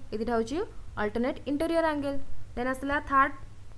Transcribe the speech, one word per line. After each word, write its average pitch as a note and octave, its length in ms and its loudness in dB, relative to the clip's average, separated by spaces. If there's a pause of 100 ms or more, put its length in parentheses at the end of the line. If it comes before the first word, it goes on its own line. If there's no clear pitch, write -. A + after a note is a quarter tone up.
(140)
ଏଇ A3 80 -2
ଦିଟା A#3 140 0
ହେଉଛି A3+ 220 0 (440)
ଅଲ୍ଟରନେଟ୍ A#3 380 0 (100)
ଇଣ୍ଟେରିୟର E4 440 2
ଆଙ୍ଗେଲ। C#4+ 220 -2 (400)
ଦେନ୍ B3 180 0
ଆସିଲା C#4 240 0 (140)
ଥାର୍ଡ C#4 200 6 (460)